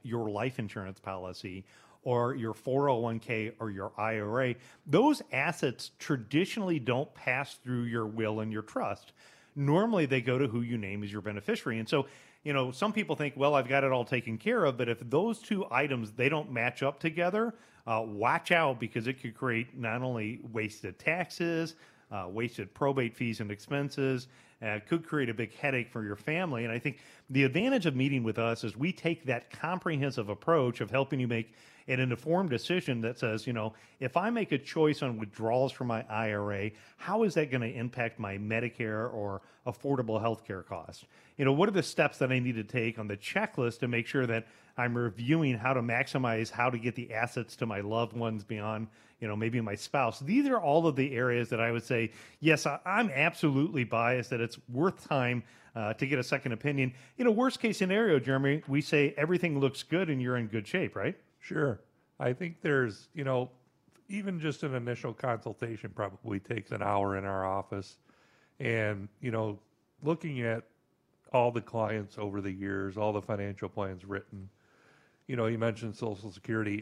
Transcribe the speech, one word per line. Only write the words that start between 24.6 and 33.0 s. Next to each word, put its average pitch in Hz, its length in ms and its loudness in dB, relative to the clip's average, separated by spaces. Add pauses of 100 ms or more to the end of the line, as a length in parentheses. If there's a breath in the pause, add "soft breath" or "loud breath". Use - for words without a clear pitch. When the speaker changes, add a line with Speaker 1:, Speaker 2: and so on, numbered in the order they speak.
Speaker 1:
uh, 107 240 -2
could 165 220 -2
create 139 220 0
a 117 40 -2
big 110 200 -4
headache 131 360 -2
for 113 140 -6
your 101 140 -4
family. 151 480 -2
And 113 80 -4
I 120 60 -4
think 135 200 -4 (300 loud breath)
the 135 160 6
advantage 190 400 2
of 143 100 2
meeting 131 280 2
with 110 160 0
us 117 260 0
is 107 100 -6
we 147 160 0
take - 360 -2
that 123 220 -2
comprehensive 143 800 -2
approach 123 540 2
of 101 100 -2
helping 135 300 0
you 123 80 0
make 113 240 -2 (360 loud breath)
an 131 100 2
informed 151 500 0
decision 131 520 0